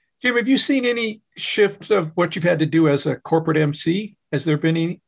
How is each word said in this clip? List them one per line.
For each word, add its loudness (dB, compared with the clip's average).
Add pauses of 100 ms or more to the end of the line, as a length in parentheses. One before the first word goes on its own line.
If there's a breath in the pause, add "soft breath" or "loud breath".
(220)
Jim, -2
have -2
you 4
seen -2
any -4 (140)
shift -2
of 0
what 0
you've -4
had 2
to 2
do 4
as 2
a -2
corporate 0
M 2
C? -4 (160)
Has -4
there 2
been 0
any -4